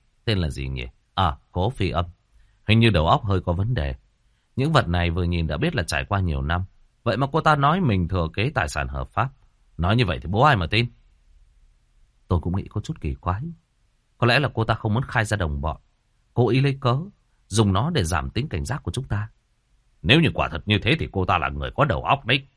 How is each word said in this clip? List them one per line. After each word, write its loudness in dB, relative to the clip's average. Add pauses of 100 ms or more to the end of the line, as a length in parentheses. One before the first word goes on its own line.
(260)
tên 0
là 0
gì -8
nhỉ? -8 (300)
À, 0 (140)
Cố -2
Phi -2
Âm. -2 (600)
Hình 6
như 6
đầu 2
óc 2
hơi 0
có -2
vấn -2
đề. -4 (600)
Những 0
vật 4
này 2
vừa -2
nhìn -2
đã -4
biết -2
là -2
trải -4
qua -2
nhiều -2
năm. -2 (400)
Vậy -2
mà 0
cô 0
ta 4
nói 2
mình 2
thừa -2
kế -2
tài -2
sản -4
hợp -8
pháp. -2 (480)
Nói 0
như 2
vậy -4
thì -12
bố 0
ai 6
mà -2
tin? 0 (1400)
Tôi 0
cũng -4
nghĩ -6
có -6
chút -10
kỳ -4
quái. -4 (760)
Có 2
lẽ 4
là 0
cô 0
ta 0
không -2
muốn 0
khai 0
ra -2
đồng -2
bọn, -4 (560)
cố 4
ý 4
lấy 0
cớ 2 (500)
dùng 4
nó 2
để 0
giảm -2
tính -6
cảnh -4
giác -6
của -4
chúng -6
ta. -4 (720)
Nếu 6
như 4
quả -2
thật -8
như 4
thế 2
thì -4
cô 0
ta 2
là 0
người -6
có 2
đầu -2
óc 0
đấy. -2